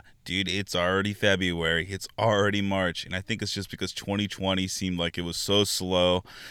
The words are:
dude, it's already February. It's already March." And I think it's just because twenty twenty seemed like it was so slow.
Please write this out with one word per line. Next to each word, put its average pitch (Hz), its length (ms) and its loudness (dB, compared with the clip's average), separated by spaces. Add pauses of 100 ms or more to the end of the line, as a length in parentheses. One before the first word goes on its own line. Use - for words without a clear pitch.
(240)
dude, 92 240 -2
it's 95 280 -4
already 95 380 2
February. 87 760 2
It's 98 180 -8 (100)
already 104 440 4
March." 95 440 0
And 90 100 -6
I 95 60 -4
think 110 200 -6
it's 101 120 -4
just 98 180 -6
because - 200 -6
twenty 101 360 -2
twenty 95 400 -2
seemed 90 320 -4
like 85 180 -2
it 87 60 -2
was 85 120 -6
so 101 280 2
slow. 90 600 2 (280)